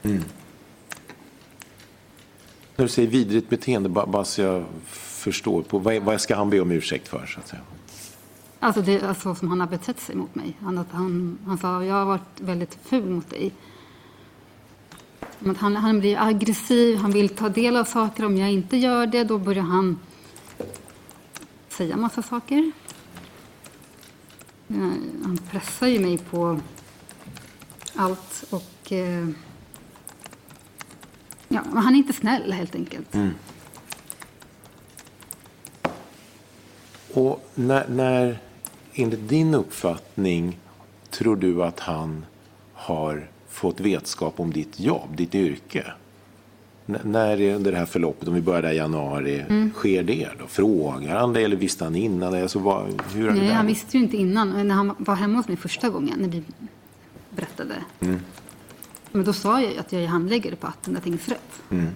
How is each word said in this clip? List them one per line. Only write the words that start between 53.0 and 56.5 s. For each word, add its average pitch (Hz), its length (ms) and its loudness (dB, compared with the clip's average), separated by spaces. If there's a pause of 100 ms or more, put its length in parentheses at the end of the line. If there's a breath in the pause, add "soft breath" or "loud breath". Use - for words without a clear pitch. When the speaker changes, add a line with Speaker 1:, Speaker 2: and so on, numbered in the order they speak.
Speaker 1:
hur 107 140 0
är 107 40 4
det 196 80 4
Speaker 2:
Nej, 196 80 4
Speaker 1:
där? 220 80 4
Speaker 2:
han 220 120 4
visste 220 300 0
ju 247 60 6
inte 214 140 0
innan. 196 320 2
Men 202 180 0
när 196 80 2
han 202 220 2
var 202 180 0
hemma 208 220 2
hos 247 100 0
mig 180 100 -2
första - 320 -4
gången, 208 300 -2
när 190 100 0
vi 165 140 -6 (840)